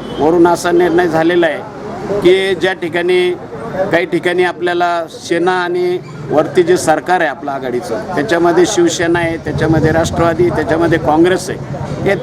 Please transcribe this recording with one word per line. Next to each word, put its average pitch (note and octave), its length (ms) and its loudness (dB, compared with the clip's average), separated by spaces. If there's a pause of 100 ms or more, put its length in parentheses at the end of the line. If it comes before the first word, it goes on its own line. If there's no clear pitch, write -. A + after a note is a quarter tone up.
(200)
वरून E3+ 280 6
असा F3 240 2
निर्णय F3 360 4
झालेला E3 400 2
आहे - 760 -6
की F#3+ 340 4
ज्या F3+ 180 0
ठिकाणी F3+ 560 0 (600)
काही E3+ 140 2
ठिकाणी F3 380 0
आपल्याला F3 440 -2 (240)
सेना E3+ 400 -2 (120)
आणि F3+ 340 -2 (320)
वरती D#3+ 340 2
जे E3+ 140 2
सरकार D#3+ 440 0
आहे D#3 80 0
आपलं C#3 220 -8
आघाडीचं, B2+ 480 -4 (160)
त्याच्यामध्ये E3+ 500 2
शिवसेना E3+ 540 0
आहे, E3 180 -2
त्याच्यामध्ये D#3 540 0
राष्ट्रवादी, E3 580 0
त्याच्यामध्ये D#3+ 500 0
काँग्रेस E3 500 2
आहे, - 600 -6
या G3+ 140 0